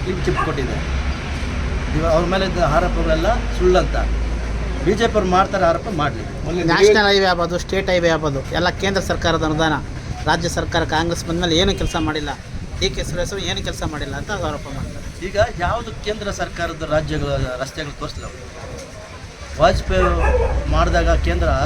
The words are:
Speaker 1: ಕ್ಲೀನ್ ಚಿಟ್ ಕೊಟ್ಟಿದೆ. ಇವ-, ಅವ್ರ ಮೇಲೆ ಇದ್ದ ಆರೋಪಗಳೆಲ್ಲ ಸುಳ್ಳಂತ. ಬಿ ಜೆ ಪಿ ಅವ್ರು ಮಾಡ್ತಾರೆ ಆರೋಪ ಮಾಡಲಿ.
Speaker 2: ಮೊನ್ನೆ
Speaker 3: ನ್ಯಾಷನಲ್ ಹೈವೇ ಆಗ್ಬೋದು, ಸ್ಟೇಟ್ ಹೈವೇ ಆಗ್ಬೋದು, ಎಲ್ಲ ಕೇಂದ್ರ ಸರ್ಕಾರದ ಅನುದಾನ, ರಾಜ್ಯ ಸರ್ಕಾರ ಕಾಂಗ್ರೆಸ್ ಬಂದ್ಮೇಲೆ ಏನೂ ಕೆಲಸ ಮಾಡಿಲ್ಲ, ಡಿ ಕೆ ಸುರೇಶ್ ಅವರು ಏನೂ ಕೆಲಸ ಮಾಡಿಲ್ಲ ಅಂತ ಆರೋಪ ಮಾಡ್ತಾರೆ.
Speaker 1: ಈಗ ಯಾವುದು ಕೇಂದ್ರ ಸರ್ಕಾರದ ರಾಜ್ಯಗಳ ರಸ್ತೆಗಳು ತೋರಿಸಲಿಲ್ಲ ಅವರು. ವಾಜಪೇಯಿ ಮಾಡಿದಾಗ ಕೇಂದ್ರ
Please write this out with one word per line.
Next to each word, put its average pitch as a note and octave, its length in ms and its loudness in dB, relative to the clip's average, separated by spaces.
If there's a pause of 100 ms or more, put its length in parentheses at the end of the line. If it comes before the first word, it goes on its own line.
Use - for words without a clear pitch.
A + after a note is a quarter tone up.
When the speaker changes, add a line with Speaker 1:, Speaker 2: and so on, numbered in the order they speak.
Speaker 1:
ಕ್ಲೀನ್ F3+ 220 -2
ಚಿಟ್ E3 200 2
ಕೊಟ್ಟಿದೆ. C3+ 320 -2 (1200)
ಇವ-, D#3 80 0
ಅವ್ರ E3 200 4
ಮೇಲೆ F#3+ 200 2
ಇದ್ದ F#3 140 -2
ಆರೋಪಗಳೆಲ್ಲ E3 760 2
ಸುಳ್ಳಂತ. F3 600 2 (880)
ಬಿ F#3 100 4
ಜೆ A3 140 2
ಪಿ - 60 0
ಅವ್ರು G3 140 2
ಮಾಡ್ತಾರೆ F#3 380 4
ಆರೋಪ E3+ 220 2 (100)
ಮಾಡಲಿ. A#2+ 480 -2
Speaker 2:
ಮೊನ್ನೆ E3+ 180 -2
Speaker 3:
ನ್ಯಾಷನಲ್ G3+ 500 6
ಹೈವೇ G3 120 6
ಆಗ್ಬೋದು, F3 320 2
ಸ್ಟೇಟ್ F#3+ 320 -2
ಹೈವೇ F3 200 4
ಆಗ್ಬೋದು, D3 440 0
ಎಲ್ಲ E3+ 160 2
ಕೇಂದ್ರ F#3+ 320 0
ಸರ್ಕಾರದ E3 420 0
ಅನುದಾನ, D#3 300 2 (520)
ರಾಜ್ಯ E3 240 2
ಸರ್ಕಾರ E3 340 0
ಕಾಂಗ್ರೆಸ್ E3 420 0
ಬಂದ್ಮೇಲೆ E3+ 300 0
ಏನೂ F#3 200 4
ಕೆಲಸ E3+ 240 -2
ಮಾಡಿಲ್ಲ, D#3 300 -2 (500)
ಡಿ F#3 100 0
ಕೆ F#3 140 -4
ಸುರೇಶ್ E3+ 280 -4
ಅವರು G3 120 -6
ಏನೂ F#3 200 -4
ಕೆಲಸ E3+ 280 -6
ಮಾಡಿಲ್ಲ C#3+ 240 -6
ಅಂತ C#3+ 160 -6
ಆರೋಪ D#3 440 -4
ಮಾಡ್ತಾರೆ. - 520 -8
Speaker 1:
ಈಗ G3 100 -4 (220)
ಯಾವುದು G3 460 -4
ಕೇಂದ್ರ G#3 260 -4
ಸರ್ಕಾರದ E3 600 -6
ರಾಜ್ಯಗಳ D3+ 360 0 (340)
ರಸ್ತೆಗಳು C#3 380 -8
ತೋರಿಸಲಿಲ್ಲ D3+ 260 -8
ಅವರು. C#3 420 -12 (920)
ವಾಜಪೇಯಿ E3+ 1120 2
ಮಾಡಿದಾಗ E3 380 2
ಕೇಂದ್ರ E3+ 380 2 (180)